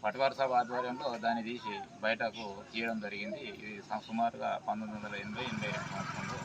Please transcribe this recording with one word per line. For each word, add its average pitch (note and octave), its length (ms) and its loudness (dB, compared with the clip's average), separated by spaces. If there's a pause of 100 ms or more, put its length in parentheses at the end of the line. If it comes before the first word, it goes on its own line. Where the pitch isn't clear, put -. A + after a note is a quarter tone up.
పటవార C3+ 280 6
సభ C3+ 200 4
ఆధ్వర్యంలో B2 640 4
దాన్ని A#2 240 4
తీసి A2 360 -2 (240)
బయటకు G#2+ 600 0 (120)
తీయడం A2+ 260 0
జరిగింది. G#2 400 -4
ఇది G#2 420 -8
సు-, G#2+ 240 -4
సుమారుగా A2+ 640 2
పంతొమ్మిది G#2+ 380 -2
వందల G2+ 100 -4
ఎనభై, G#2+ 260 -4
ఎనభై G#2+ 300 -2
సంవత్సరంలో - 720 -4